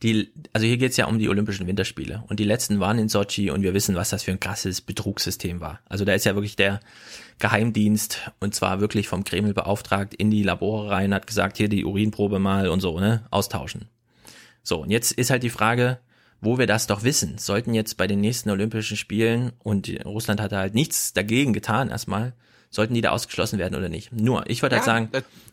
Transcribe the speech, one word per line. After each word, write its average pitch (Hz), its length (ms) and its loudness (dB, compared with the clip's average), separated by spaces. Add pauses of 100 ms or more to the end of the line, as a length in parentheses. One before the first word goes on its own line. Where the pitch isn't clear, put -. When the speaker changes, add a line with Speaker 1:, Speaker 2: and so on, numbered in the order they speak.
Speaker 1:
die, 113 300 2 (200)
also 110 140 2
hier 120 100 4
geht's 127 200 0
ja 123 100 2
um 110 140 2
die 107 80 2
Olympischen 101 400 0
Winterspiele. 98 580 -4
Und 101 140 -4
die 107 40 4
letzten 104 360 2
waren 104 180 2
in 107 100 2
Sotschi 101 420 0
und 85 120 0
wir 92 120 2
wissen, 101 200 2
was 87 160 0
das 95 140 -4
für 92 80 -2
ein 92 80 -2
krasses 92 400 -4
Betrugssystem - 800 -6
war. 80 180 -10 (100)
Also 98 160 -2
da 156 80 4
ist - 120 2
ja 98 100 2
wirklich 101 220 -2
der 98 240 2 (580)
Geheimdienst, 107 1000 2
und 101 160 -4
zwar 95 240 0
wirklich 104 260 0
vom 92 160 -4
Kreml 101 320 0
beauftragt, 98 600 -2
in 107 180 2
die 104 100 4
Labore 104 480 0
rein, 98 240 2
hat - 140 -4
gesagt, 101 300 -2
"Hier 104 100 2
die 104 160 0
Urinprobe 101 560 0
mal" 98 280 2
und 87 120 2
so, 87 180 -2
ne, 110 320 2
austauschen. - 580 -4 (760)
So, 80 180 -2
und 90 80 -6
jetzt 113 220 2
ist 123 180 0
halt 123 140 2
die 117 60 0
Frage, 123 500 2 (400)
wo 117 180 2
wir 123 80 4
das 107 220 2
doch 101 160 -2
wissen, 117 340 0
sollten 110 340 -2
jetzt 110 240 -2
bei 92 120 0
den 101 120 0
nächsten 110 300 0
Olympischen 107 460 -2
Spielen, 113 640 0
und 104 280 -2 (160)
Russland 104 360 -4
hatte 101 160 -2
halt 98 180 -2
nichts - 380 0
dagegen 110 400 2
getan 117 360 0
erstmal, 110 460 -4 (360)
sollten 110 240 0
die 117 60 2
da - 100 2
ausgeschlossen - 500 -2
werden 87 160 -2
oder 87 120 -4
nicht? 82 240 -10
Nur, 113 380 0
ich 120 100 -2
würde 127 160 2
halt - 100 2
Speaker 2:
Ja, 113 60 4
Speaker 1:
sagen, 113 200 0
Speaker 2:
äh, 131 100 -2 (300)